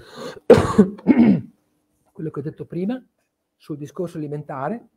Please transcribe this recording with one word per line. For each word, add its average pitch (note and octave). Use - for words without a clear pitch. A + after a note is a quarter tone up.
<coughs> -
quello D#3+
che D3
ho C3+
detto D3
prima G3+
sul D3+
discorso E3
alimentare, D3